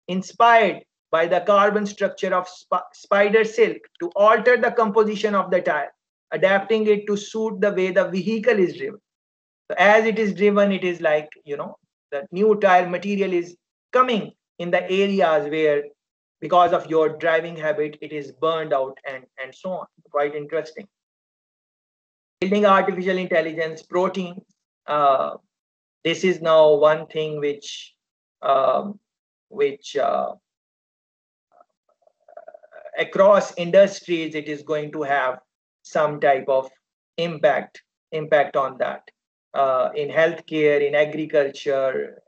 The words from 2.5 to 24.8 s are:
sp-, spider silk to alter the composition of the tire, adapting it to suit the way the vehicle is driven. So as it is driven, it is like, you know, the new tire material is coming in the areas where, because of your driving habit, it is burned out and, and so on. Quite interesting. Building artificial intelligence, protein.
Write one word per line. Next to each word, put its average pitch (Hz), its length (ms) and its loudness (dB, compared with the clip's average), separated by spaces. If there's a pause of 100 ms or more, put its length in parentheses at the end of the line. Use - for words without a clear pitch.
sp-, - 420 -6
spider 208 520 2
silk 208 340 0 (220)
to 170 160 -6
alter 214 400 4
the 226 160 0
composition 214 600 0
of 185 160 -2
the 180 100 2
tire, 151 320 -4 (400)
adapting 196 540 0
it 208 200 0
to 208 100 -2
suit 220 440 -6
the 202 120 0
way 185 180 -2
the 180 180 0
vehicle 208 500 0
is 175 180 0
driven. 135 240 -12 (720)
So - 80 -6
as 208 260 6
it 220 140 0
is 202 160 -2
driven, 202 380 2
it 185 120 -4
is 175 160 -4
like, 151 280 0 (160)
you 143 120 -8
know, 156 220 -12 (320)
the 143 220 -8
new 202 280 2
tire 180 280 4
material 190 440 -4
is 170 240 -4 (360)
coming 247 400 0 (260)
in 175 120 -8
the 180 200 2
areas 185 580 2
where, 147 360 0 (560)
because 175 320 4
of 160 180 -4
your 156 260 0
driving 165 400 -2
habit, 151 460 -4
it 151 100 -14
is 143 200 -12
burned 156 420 -4
out 135 240 -4 (100)
and, 131 160 -14 (180)
and 131 120 -16
so - 160 -12
on. 175 160 -10 (240)
Quite 147 240 -4
interesting. 151 520 -10 (1500)
Building 202 260 0
artificial 190 500 0
intelligence, 160 640 -4
protein. 185 600 -6 (420)